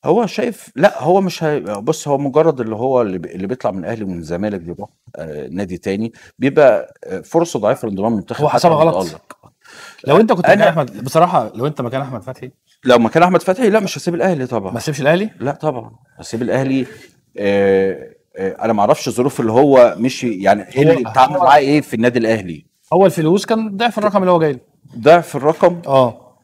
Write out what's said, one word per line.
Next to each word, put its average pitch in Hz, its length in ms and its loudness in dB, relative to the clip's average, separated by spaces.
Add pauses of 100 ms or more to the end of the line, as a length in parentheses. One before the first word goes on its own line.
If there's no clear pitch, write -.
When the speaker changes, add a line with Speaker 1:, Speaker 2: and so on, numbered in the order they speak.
Speaker 1:
هو 202 200 2
شايف، - 500 -6
لا، - 280 0
هو 180 180 2
مش 180 220 -4
هي-، 151 160 0
بص، 104 480 -6
هو 143 100 0
مجرد 143 440 0
اللي 110 140 -6
هو 127 260 0
اللي 95 160 -4
بي-، 82 180 -10
اللي 95 120 -8
بيطلع 123 240 -6
من 95 80 -8
الأهلي 85 240 -8
ومن 92 140 -8
الزمالك 87 440 -6
بيروح، 87 280 -14 (260)
آه، 76 320 -12
نادي 90 300 -8
تاني، 104 360 -6 (260)
بيبقى، 131 540 2 (120)
آه، 92 140 -10
فرصة 165 400 -2
ضعيفة 117 280 -2
لانضمام 101 240 -4
المنتخب 113 300 -6
Speaker 2:
هو 147 80 0
Speaker 1:
حتى - 60 -4
Speaker 2:
حسبها 160 280 2
Speaker 1:
لو 165 80 4
Speaker 2:
غلط. - 140 -2
Speaker 1:
متألق. - 320 -16 (680)
Speaker 2:
لو 147 100 4
أنت 226 160 4
كنت 175 120 -2
Speaker 1:
أنا 175 100 6
Speaker 2:
مكان 202 120 4
أحمد، 156 360 -2
بصراحة، 160 520 0
لو 120 120 -4
أنت 151 140 -6
مكان 123 200 -6
أحمد 127 220 -10
فتحي، 131 280 -16 (340)
Speaker 1:
لو 123 140 6
مكان 117 240 4
أحمد 180 180 2
فتحي، 196 280 0
لا، 214 100 4
مش 190 180 -6
هسيب 170 180 -6
الأهلي 165 320 -2
طبعا. 101 240 -4
Speaker 2:
ما 120 80 -6
تسيبش 139 220 -6
الأهلي؟ 175 280 0 (100)
Speaker 1:
لا 135 120 -4
طبعا، 127 400 -8 (260)
هسيب 113 240 -8
الأهلي. 131 440 -2 (520)
آه، 98 720 0 (280)
آه، 95 120 -4 (160)
أنا 110 80 0
ما 104 80 -2
أعرفش 123 280 0
ظروف 123 300 -2
اللي 113 120 -2
هو 123 460 6
مشي، 113 440 -4
يعني، 98 200 2 (140)
إيه 143 120 4
Speaker 2:
هو، 160 100 6
Speaker 1:
اللي 113 120 -6
اتعامل 131 280 2
Speaker 2:
هو 175 60 0
Speaker 1:
معاه 147 140 6
إيه 143 240 2
في - 120 -12
النادي 120 260 0
الأهلي؟ 104 460 -2 (280)
Speaker 2:
هو 185 120 4
الفلوس 175 400 0
كان 220 320 -4
ضعف 226 200 -2
الرقم 208 220 0
اللي 185 120 2
هو 175 80 4
جاي 156 140 0
له. 123 60 -10 (380)
Speaker 1:
ضعف 156 380 4
الرقم؟ 165 520 0
Speaker 2:
آه. 131 340 2 (220)